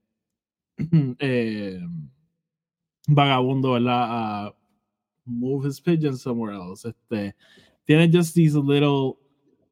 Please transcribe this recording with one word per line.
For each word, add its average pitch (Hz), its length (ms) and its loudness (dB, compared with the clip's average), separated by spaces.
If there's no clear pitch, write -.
<clears throat> 147 420 0
eh, 110 640 -4
vagabundo, 135 640 2
¿verdad? 123 300 2
A - 60 -16
move 127 440 -4
his 135 120 -8
pigeon 156 360 0
somewhere 117 380 -6
else. 92 340 -14
Este, 104 460 -8
tiene 160 280 4
just 170 220 2
these 156 240 4
little 143 580 2